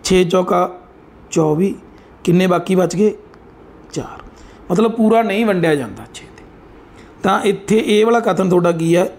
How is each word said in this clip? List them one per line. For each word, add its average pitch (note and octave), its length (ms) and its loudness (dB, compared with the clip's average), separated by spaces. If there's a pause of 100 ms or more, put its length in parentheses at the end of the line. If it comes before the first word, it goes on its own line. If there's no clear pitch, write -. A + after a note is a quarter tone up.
ਛੇ F#3 220 2
ਚੌਕਾ F3+ 540 -2 (520)
ਚੌਵੀ, D#3+ 440 0 (500)
ਕਿੰਨੇ F3+ 220 2
ਬਾਕੀ F3 280 0
ਬਚ E3+ 220 0
ਗਏ? G#3 180 2 (760)
ਚਾਰ। - 300 -12 (480)
ਮਤਲਬ A3 220 0
ਪੂਰਾ A3+ 300 2
ਨਹੀਂ G#3+ 240 -2
ਵੰਡਿਆ E3+ 280 0
ਜਾਂਦਾ A2+ 300 -8 (100)
ਛੇ - 120 -20
'ਤੇ। - 180 -20 (800)
ਤਾਂ F#3+ 200 0
ਇੱਥੇ G#3 440 0
ਇਹ G#3 180 2
ਵਾਲਾ A#3 160 2
ਕਥਨ F#3+ 280 -2
ਤੁਹਾਡਾ F3 240 2
ਕੀ E3 240 0
ਹੈ? F#3 120 2 (100)